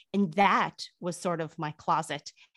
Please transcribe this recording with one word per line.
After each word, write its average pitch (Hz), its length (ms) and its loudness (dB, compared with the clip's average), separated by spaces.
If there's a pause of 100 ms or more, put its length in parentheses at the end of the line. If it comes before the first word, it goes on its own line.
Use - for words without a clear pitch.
(140)
And 196 200 2
that 196 560 2 (100)
was 175 180 -4
sort 170 220 -2
of 156 180 -8
my 151 140 -2
closet 156 600 -2 (260)